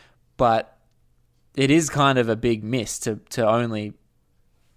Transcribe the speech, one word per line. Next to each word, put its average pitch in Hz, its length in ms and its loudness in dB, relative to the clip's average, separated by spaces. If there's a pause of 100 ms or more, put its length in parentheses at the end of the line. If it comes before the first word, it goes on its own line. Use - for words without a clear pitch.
(360)
But 113 400 0 (800)
it 135 160 2
is 160 180 4
kind 139 280 2
of 117 100 2
a 113 80 2
big 117 260 -2
miss 110 380 -6
to, 110 160 -6 (140)
to 113 180 -2
only 110 460 -2 (840)